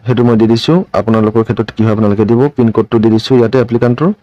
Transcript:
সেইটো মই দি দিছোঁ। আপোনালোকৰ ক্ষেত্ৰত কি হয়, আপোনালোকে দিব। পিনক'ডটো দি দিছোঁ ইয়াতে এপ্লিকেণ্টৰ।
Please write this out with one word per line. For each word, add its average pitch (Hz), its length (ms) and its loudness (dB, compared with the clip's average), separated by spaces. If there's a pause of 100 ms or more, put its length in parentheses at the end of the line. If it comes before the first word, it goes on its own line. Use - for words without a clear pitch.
সেইটো 120 200 0
মই 120 140 2
দি 113 100 2
দিছোঁ। 117 300 0 (160)
আপোনালোকৰ 110 500 0
ক্ষেত্ৰত 110 280 -4
কি - 120 -6
হয়, 110 100 0
আপোনালোকে 104 320 0
দিব। 117 240 0
পিনক'ডটো 113 500 -2
দি 110 100 2
দিছোঁ 110 280 0
ইয়াতে 117 220 0
এপ্লিকেণ্টৰ। 120 500 -2 (140)